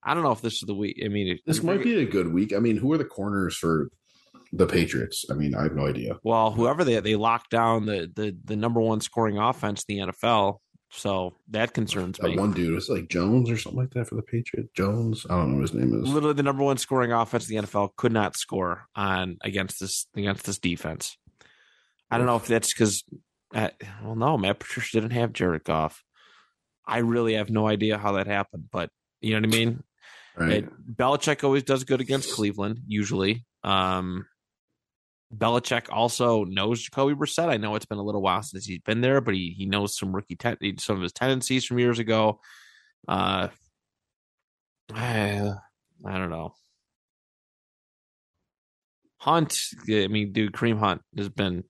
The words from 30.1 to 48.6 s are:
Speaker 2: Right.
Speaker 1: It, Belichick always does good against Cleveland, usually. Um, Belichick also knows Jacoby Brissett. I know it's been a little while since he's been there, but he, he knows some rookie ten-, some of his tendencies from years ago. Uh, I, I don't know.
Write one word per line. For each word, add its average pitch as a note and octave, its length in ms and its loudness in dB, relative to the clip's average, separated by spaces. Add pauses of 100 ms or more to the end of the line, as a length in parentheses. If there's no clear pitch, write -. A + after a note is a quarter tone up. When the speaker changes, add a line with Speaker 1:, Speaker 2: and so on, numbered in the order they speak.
Speaker 2:
Right. E2 140 0 (140)
Speaker 1:
It, - 320 -16
Belichick C#3 460 2
always C#3 200 4
does C3+ 220 0
good C3 180 0
against C3 320 -2
Cleveland, G#2 520 -2
usually. G#2 600 0 (180)
Um, F#2 600 0 (1080)
Belichick A#2 560 0
also A#2 540 2
knows G2 380 -2
Jacoby C#3 320 0
Brissett. D3+ 340 0
I C3+ 80 4
know G#2+ 180 -2
it's A2 120 -4
been G#2 120 -6
a G2+ 40 -4
little G#2 200 -2
while F#2+ 200 2
since - 240 -12
he's F2+ 140 -8
been A2 200 0
there, C3 200 4
but A2 140 -2
he, F2+ 220 -2
he F#2+ 100 -6
knows G2+ 300 0
some F#2+ 180 -4
rookie F#2+ 220 -8
ten-, A#2+ 200 -2 (220)
some - 180 -2
of F#2 60 -2
his F2 100 -4
tendencies C3 520 0
from B2 140 -2
years A#2+ 200 2
ago. A2 420 2 (680)
Uh, F#2+ 400 0 (1500)
I, G#2 560 0 (540)
I G2 140 -4
don't F#2 120 -2
know. E2 240 -8 (2750)